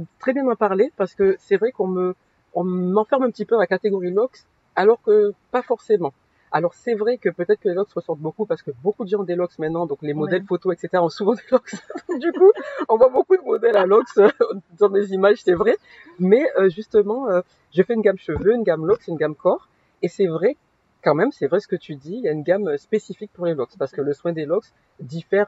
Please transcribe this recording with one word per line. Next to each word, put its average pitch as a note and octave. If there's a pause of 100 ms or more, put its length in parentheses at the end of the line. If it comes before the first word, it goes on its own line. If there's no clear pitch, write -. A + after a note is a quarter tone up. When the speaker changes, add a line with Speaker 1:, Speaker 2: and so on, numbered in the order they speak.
(200)
Speaker 1:
très C4
bien C#4
d'en B3
parler G3+
parce F#3+
que F#3+
c'est -
vrai G#3+
qu'on F#3+
me, F#3 (380)
on F3
m'enferme F#3
un B3+
petit G#3
peu -
dans A3
la F#3
catégorie F#3+
locks, G#3 (360)
alors G#3+
que G#3 (180)
pas B3
forcément. G#3 (420)
Alors, E3
c'est -
vrai A3
que -
peut-être F3
que -
les F#3
locks G3
ressortent E3
beaucoup D#3+
parce E3+
que - (140)
beaucoup G#3+
de F3+
gens G3+
ont -
des F3
locks F3
maintenant, E3
donc C#3+
les D3
modèles D3+
Speaker 2:
Ouais. G3
Speaker 1:
photos, F3+
et -
cetera, F3+
ont E3
souvent G3+
des A3+ (100)
locks. B3+
<laughs> -
Du E4
coup, F#4 (380)
on -
voit B4+
beaucoup F4+
de F#4
modèles A3+
à F#3+
locks, G#3+
euh, G3+ (480)
dans G3+
les G3
images, G3
c'est -
vrai. G#3 (440)
Mais, G3+ (120)
euh, F#3+
justement, G#3+
euh, F3+ (320)
je F3
fais A#3
une A3
gamme G3
cheveux, F3
une A#3+
gamme D#3+
locks, G#3
une E3+
gamme D3+
corps. A#3 (360)
Et G3+
c'est G3
vrai, E3 (480)
quand D3+
même, G#3
c'est -
vrai F3+
ce -
que -
tu D#3+
dis, C#3
il B3+
y F3+
a -
une D3+
gamme, F#3
euh, C#3+
spécifique G#3
pour F3
les E3
locks B2+
parce C3+
que -
le C#3+
soin E3+
des D#3+
locks E3+ (300)
diffère E3